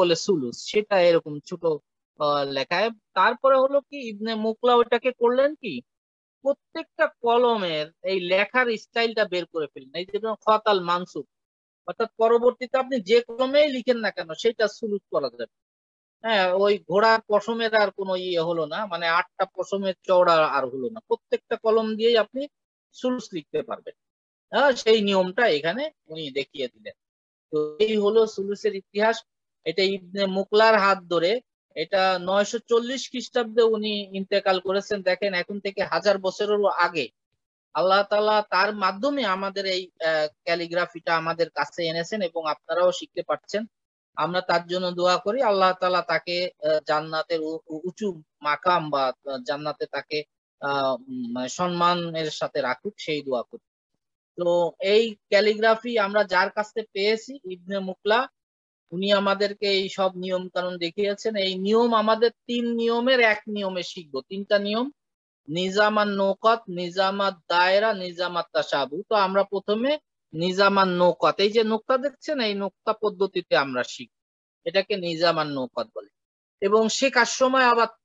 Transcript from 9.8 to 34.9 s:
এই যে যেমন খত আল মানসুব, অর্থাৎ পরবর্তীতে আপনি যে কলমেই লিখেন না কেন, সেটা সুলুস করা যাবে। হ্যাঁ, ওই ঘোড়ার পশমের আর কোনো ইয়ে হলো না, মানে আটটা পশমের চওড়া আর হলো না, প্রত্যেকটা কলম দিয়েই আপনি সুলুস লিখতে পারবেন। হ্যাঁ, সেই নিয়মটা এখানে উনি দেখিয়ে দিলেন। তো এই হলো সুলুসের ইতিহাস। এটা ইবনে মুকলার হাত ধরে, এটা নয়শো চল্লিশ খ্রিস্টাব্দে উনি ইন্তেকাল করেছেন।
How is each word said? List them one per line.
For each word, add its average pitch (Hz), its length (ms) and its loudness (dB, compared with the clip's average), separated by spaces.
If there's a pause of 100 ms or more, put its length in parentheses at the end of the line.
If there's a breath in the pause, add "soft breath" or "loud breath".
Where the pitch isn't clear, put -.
এই 185 100 -8
যে 202 120 -4
যেমন 220 240 -4
খত 220 260 2
আল 196 80 2 (100)
মানসুব, 175 360 -4 (640)
অর্থাৎ 214 220 -4 (120)
পরবর্তীতে 233 600 2
আপনি 254 140 -4 (120)
যে 233 80 6 (100)
কলমেই 262 480 2
লিখেন 247 300 0
না 196 100 -2
কেন, 175 140 -8 (140)
সেটা 233 220 2 (120)
সুলুস 208 260 -6 (100)
করা 143 160 -2 (100)
যাবে। 113 160 -12 (680)
হ্যাঁ, 214 220 2 (180)
ওই 208 100 4 (160)
ঘোড়ার 220 400 4
পশমের 220 440 0 (100)
আর 196 60 2 (100)
কোনো 190 140 -4 (120)
ইয়ে 175 240 0
হলো 165 140 -2 (100)
না, 180 60 -6 (120)
মানে 170 140 -4 (140)
আটটা - 260 -4 (100)
পশমের 190 400 -4 (120)
চওড়া 180 280 6 (220)
আর 131 140 0
হলো 127 220 -6
না, 113 60 -16 (100)
প্রত্যেকটা - 460 -4 (100)
কলম 220 220 2 (100)
দিয়েই 226 260 2
আপনি 254 180 -8 (540)
সুলুস 254 400 -4
লিখতে 151 240 -6 (100)
পারবেন। - 260 -12 (560)
হ্যাঁ, 269 200 4 (120)
সেই 226 240 6
নিয়মটা 190 360 2 (140)
এখানে 220 260 -2 (280)
উনি 160 120 -10 (160)
দেখিয়ে 131 340 -6
দিলেন। 104 220 -18 (580)
তো 151 40 -2 (280)
এই 220 180 2
হলো 220 180 4 (140)
সুলুসের 202 460 -4
ইতিহাস। 220 360 0 (480)
এটা 165 180 0 (120)
ইবনে 190 280 -6 (140)
মুকলার 214 460 6
হাত 196 160 4 (140)
ধরে, 170 180 2 (440)
এটা 170 260 -2 (260)
নয়শো 202 300 0 (140)
চল্লিশ 240 300 0 (100)
খ্রিস্টাব্দে 233 520 0 (120)
উনি 214 160 -2 (280)
ইন্তেকাল 196 380 0 (100)
করেছেন। 196 300 -2 (120)